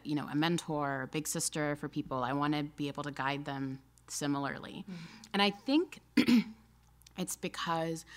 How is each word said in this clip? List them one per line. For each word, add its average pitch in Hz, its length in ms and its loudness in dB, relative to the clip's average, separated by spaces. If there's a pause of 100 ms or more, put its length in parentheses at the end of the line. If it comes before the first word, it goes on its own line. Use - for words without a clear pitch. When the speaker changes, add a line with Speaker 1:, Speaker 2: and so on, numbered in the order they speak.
Speaker 1:
you 151 100 -2
know, 139 160 -2
a 139 40 -6
mentor, 147 680 0
a 131 40 -4
big 156 220 -4
sister 151 480 0
for 147 120 -6
people, 135 340 -4
I 123 100 0
wanna 147 320 2
be 147 240 -4
able 143 160 -6
to 147 60 -6
guide 139 340 -2
them 135 340 -4 (300)
similarly. 143 800 -4
Speaker 2:
Mm-hmm. 185 60 -8 (400)
Speaker 1:
And 202 80 6
I 202 80 6
think 285 500 2 (160)
<clears throat> - 1040 2
it's 180 180 -4
because 165 680 -2 (100)